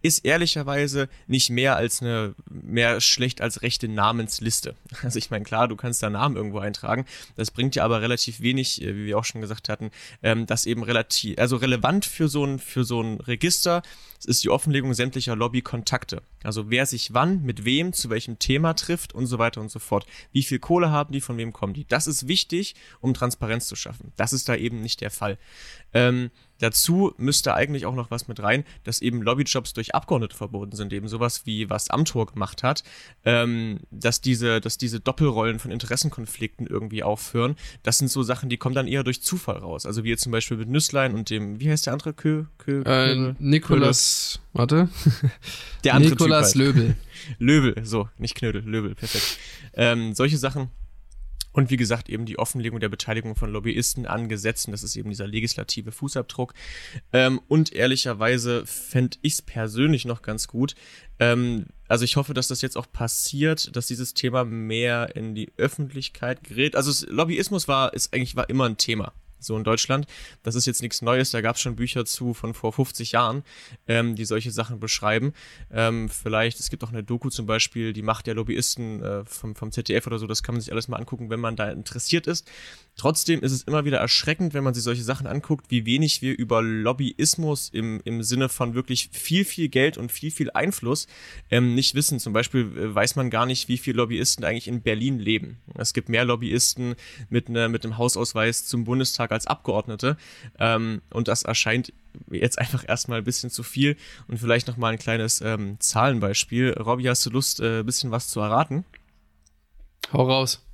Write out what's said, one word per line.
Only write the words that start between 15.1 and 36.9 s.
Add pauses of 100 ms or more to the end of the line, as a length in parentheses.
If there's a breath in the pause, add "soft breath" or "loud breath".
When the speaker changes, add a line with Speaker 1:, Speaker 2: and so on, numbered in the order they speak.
Speaker 1:
Lobbykontakte. (220)
Also
wer
sich
wann,
mit
wem,
zu
welchem
Thema
trifft
und
so
weiter
und
so
fort. (280 loud breath)
Wie
viel
Kohle
haben
die,
von
wem
kommen
die?
Das
ist
wichtig, (240 loud breath)
um
Transparenz
zu
schaffen.
Das
ist
da
eben
nicht
der
Fall. (560 loud breath)
Ähm, (300 soft breath)
dazu
müsste
eigentlich
auch
noch
was
mit
rein, (200 soft breath)
dass
eben
Lobbyjobs
durch
Abgeordnete
verboten
sind,
eben
sowas
wie
was
Amthor
gemacht
hat, (420 loud breath)
ähm, (100)
dass
diese,
dass
diese
Doppelrollen
von
Interessenkonflikten
irgendwie